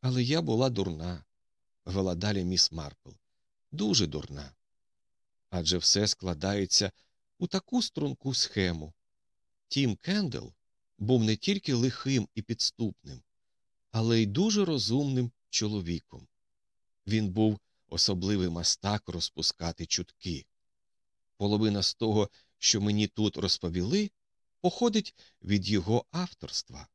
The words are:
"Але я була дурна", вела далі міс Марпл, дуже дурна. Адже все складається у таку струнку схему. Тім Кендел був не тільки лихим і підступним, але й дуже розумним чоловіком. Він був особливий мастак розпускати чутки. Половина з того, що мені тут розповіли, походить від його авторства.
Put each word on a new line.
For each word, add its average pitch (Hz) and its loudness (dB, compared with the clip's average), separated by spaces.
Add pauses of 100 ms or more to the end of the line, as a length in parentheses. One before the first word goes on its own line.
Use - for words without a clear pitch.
"Але 127 0
я 147 2
була 131 2
дурна", 87 -4 (600)
вела 95 0
далі 98 -2
міс 90 0
Марпл, 73 -12 (600)
дуже 156 0
дурна. 71 -8 (920)
Адже 87 0
все 101 2
складається 95 -2 (460)
у 180 -4
таку 240 -2
струнку 139 -4
схему. 85 -2 (760)
Тім 127 0
Кендел 180 -4 (440)
був 113 4
не 110 4
тільки 196 0
лихим 127 0
і 110 -6
підступним, - -4 (720)
але 113 4
й 110 6
дуже 196 2
розумним 127 0 (180)
чоловіком. 92 -4 (800)
Він 107 0
був 107 2 (300)
особливий 92 0
мастак 85 -2
розпускати 82 -6
чутки. - -6 (920)
Половина 104 2
з - 0
того, 107 2 (280)
що - 2
мені 104 2
тут 107 0
розповіли, 95 -2 (500)
походить 214 0 (260)
від 95 0
його 107 0
авторства. - -10